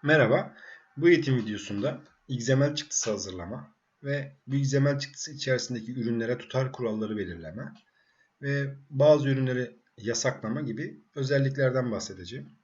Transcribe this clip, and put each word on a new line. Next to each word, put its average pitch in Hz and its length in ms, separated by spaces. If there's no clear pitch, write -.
Merhaba, 143 520
bu 160 120
eğitim 147 280
videosunda 104 640
X 120 200
M 135 220
L 151 40
çıktısı - 360
hazırlama 95 640
ve 139 300
bu 131 80
X 139 200
M 139 200
L 139 40
çıktısı - 340
içerisindeki 123 600
ürünlere 117 460
tutar 131 340
kuralları 107 440
belirleme 87 560
ve 139 320
bazı 143 380
ürünleri 131 480
yasaklama 110 640
gibi 110 400
özelliklerden 131 760
bahsedeceğim. 98 580